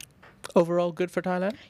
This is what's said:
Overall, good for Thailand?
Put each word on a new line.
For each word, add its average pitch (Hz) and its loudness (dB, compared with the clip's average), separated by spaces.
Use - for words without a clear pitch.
Overall, 175 4
good 175 -4
for 175 -2
Thailand? 185 -2